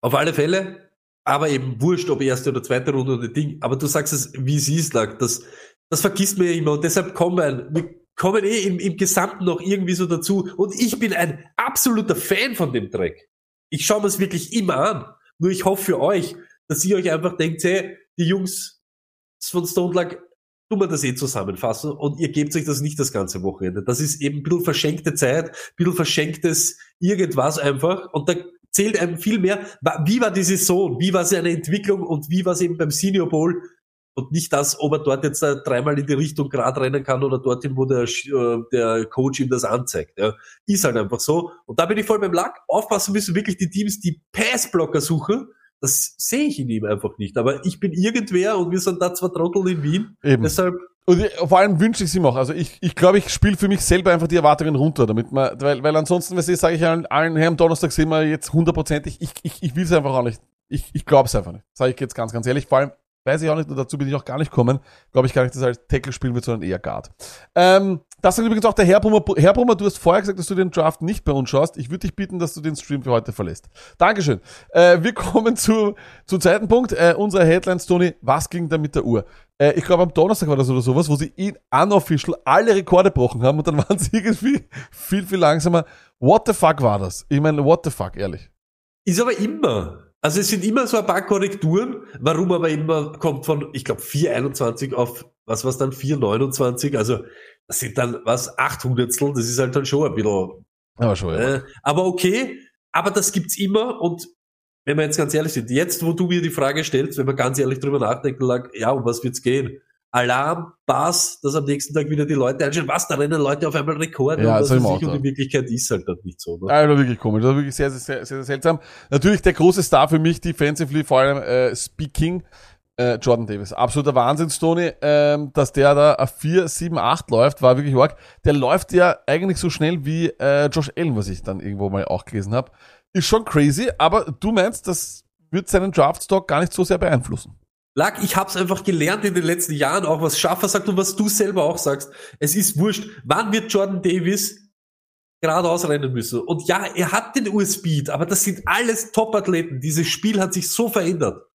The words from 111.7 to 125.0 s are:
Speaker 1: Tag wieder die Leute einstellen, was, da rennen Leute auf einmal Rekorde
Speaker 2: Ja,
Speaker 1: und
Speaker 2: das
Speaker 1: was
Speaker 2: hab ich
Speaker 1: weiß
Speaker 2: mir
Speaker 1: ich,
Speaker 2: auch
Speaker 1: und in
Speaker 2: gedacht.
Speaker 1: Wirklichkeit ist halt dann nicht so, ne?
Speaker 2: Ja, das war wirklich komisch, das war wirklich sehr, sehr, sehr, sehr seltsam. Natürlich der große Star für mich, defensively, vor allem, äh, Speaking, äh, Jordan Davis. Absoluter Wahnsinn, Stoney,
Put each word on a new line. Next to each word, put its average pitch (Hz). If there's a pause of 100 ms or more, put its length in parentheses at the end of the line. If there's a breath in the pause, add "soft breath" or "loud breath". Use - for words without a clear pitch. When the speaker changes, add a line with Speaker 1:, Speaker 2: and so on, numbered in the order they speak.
Speaker 1:
Tag 151
wieder 147
die 151
Leute 135
einstellen, 143
was, 160
da 160
rennen 147
Leute 147
auf 147
einmal 151
Rekorde 151
Speaker 2:
Ja, 110
Speaker 1:
und 107
Speaker 2:
das 117
Speaker 1:
was -
Speaker 2:
hab 131
ich 123
Speaker 1:
weiß 107
Speaker 2:
mir 92
Speaker 1:
ich, -
Speaker 2:
auch 147
Speaker 1:
und 143
in 139
Speaker 2:
gedacht. -
Speaker 1:
Wirklichkeit 135
ist 117
halt 95
dann 90
nicht 87
so, 85
ne? 90
Speaker 2:
Ja, 147
das 151
war 147
wirklich 123
komisch, 107
das 127
war 135
wirklich 139
sehr, 139
sehr, 131
sehr, 131
sehr 135
seltsam. 143 (320 loud breath)
Natürlich 165
der 175
große 180
Star 147
für 160
mich, 160
defensively, 151
vor 131
allem, 139
äh, 127
Speaking, 160 (560 soft breath)
äh, 120
Jordan 117
Davis. 101
Absoluter 135
Wahnsinn, 147
Stoney, 165 (100)